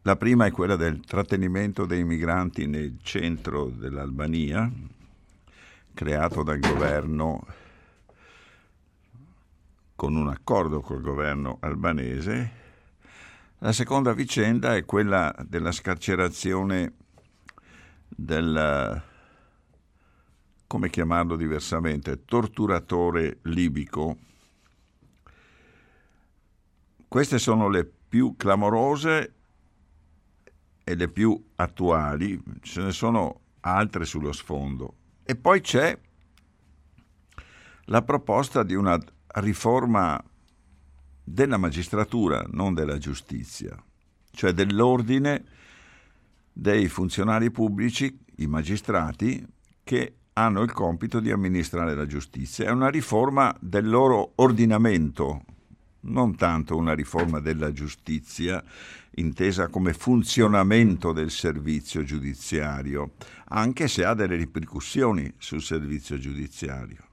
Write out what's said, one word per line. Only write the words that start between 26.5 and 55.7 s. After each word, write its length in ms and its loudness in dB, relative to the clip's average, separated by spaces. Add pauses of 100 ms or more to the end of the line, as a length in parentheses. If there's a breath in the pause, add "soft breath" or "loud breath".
Queste 320 2
sono 300 4
le 160 4
più 540 0
clamorose 960 2 (1500)
e 120 -2
le 160 0
più 460 0
attuali, 840 0 (200)
ce 180 -10
ne 120 -2
sono 480 0 (200)
altre 460 -2
sullo 260 -6
sfondo. 640 -8 (280)
E 140 -4
poi 240 4
c'è 360 2 (1900 loud breath)
la 160 4
proposta 640 2
di 120 0
una 240 4 (360)
riforma 880 2 (1000)
della 360 2
magistratura, 920 0
non 220 -2
della 240 -2
giustizia, 800 -10 (540)
cioè 240 0
dell'ordine 920 2 (1040 soft breath)
dei 380 2
funzionari 600 0
pubblici, 680 -2 (180)
i 100 -4
magistrati, 1000 -2 (380)
che 320 -2 (160)
hanno 300 2
il 100 0
compito 480 -2
di 100 0
amministrare 640 0
la 120 -4
giustizia. 580 -6
È 60 -2
una 180 2
riforma 720 2
del 260 0
loro 500 4
ordinamento, 1080 4 (600)